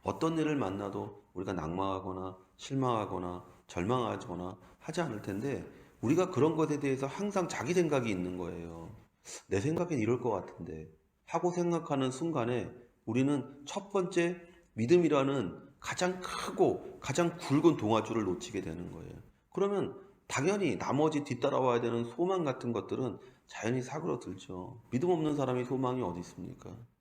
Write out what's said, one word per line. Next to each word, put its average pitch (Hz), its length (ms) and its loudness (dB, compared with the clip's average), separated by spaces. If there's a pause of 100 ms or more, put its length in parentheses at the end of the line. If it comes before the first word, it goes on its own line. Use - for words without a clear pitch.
어떤 160 340 0
일을 151 160 2
만나도 101 680 -4 (100)
우리가 92 180 -4
낙망하거나 92 840 -4 (220)
실망하거나 92 840 -2 (220)
절망하거나 98 880 -2 (220)
하지 165 220 -6
않을 120 220 -4
텐데, 104 440 -4 (380)
우리가 175 260 4
그런 156 240 4
것에 151 260 2
대해서 135 260 0
항상 190 420 -2
자기 127 240 -2
생각이 147 380 4
있는 90 260 -2
거예요. 85 580 -8 (540)
"내 95 100 2
생각엔 160 400 0
이럴 117 220 4
것 120 80 0
같은데" 85 640 -4 (320)
하고 175 260 0
생각하는 165 600 2
순간에 123 600 0 (360)
우리는 131 360 4 (220)
첫 - 260 -8
번째 175 480 2 (360)
믿음이라는 139 840 4 (220)
가장 185 400 -2
크고 - 800 0
가장 170 380 2
굵은 147 400 6
동아줄을 110 460 2
놓치게 92 360 -2
되는 87 320 -8
거예요. 85 200 -12 (380)
그러면 196 480 0 (280)
당연히 170 520 0
나머지 147 460 2
뒤따라와야 127 560 2
되는 117 240 0
소망 175 400 0
같은 123 300 -2
것들은 107 440 -2 (280)
자연히 123 340 -2
사그러들죠. 120 1120 -8
믿음 151 180 2
없는 156 280 2
사람이 127 280 0
소망이 127 380 0
어디 87 180 -4
있습니까? 87 560 -12 (240)